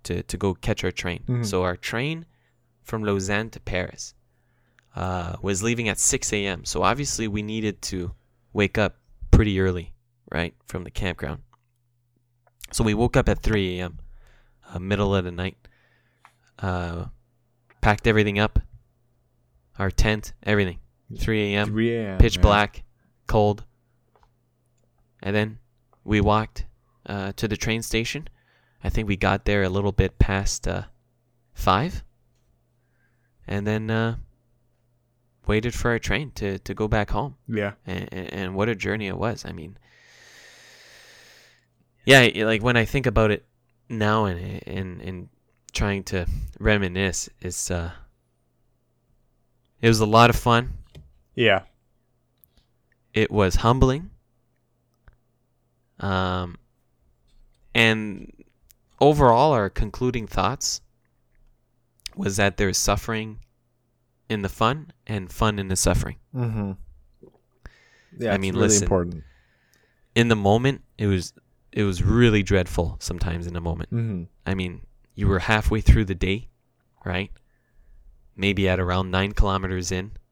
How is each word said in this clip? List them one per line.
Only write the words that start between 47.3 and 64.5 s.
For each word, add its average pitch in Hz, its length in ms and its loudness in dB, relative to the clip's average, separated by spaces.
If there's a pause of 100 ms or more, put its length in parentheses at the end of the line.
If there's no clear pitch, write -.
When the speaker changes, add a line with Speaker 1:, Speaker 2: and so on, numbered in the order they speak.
Speaker 1:
it's, - 320 -8
uh, 85 180 -4 (1900)
it 117 60 6
was 113 100 6
a 110 80 4
lot 117 240 8
of 117 60 2
fun. 120 380 2 (600)
Speaker 2:
Yeah. 104 280 4 (1500)
Speaker 1:
It 110 200 0
was 98 240 2
humbling. 131 540 2 (1900)
Um, 92 580 -2 (1160)
and 110 580 0 (680)
overall, 143 520 6
our 104 180 0
concluding 117 560 -4
thoughts 95 540 -4 (1400)
was 98 200 -4
that 101 200 2
there's 95 200 0
suffering 110 600 -2 (920)
in 107 140 -2
the 98 60 -2
fun 131 440 0 (140)